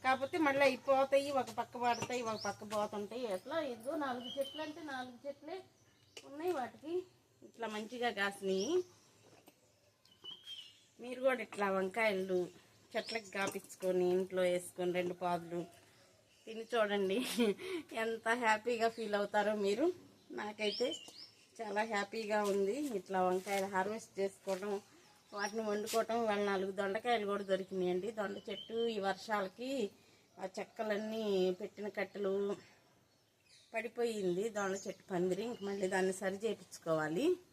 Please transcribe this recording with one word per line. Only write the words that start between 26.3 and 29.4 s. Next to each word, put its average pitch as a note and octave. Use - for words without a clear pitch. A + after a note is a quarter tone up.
నాలుగు G3
దొండకాయలు G#3+
కూడా G3+
దొరికినాయండి. F#3
దొండ G3
చెట్టు G#3+
ఈ -
వర్షాలకి G#3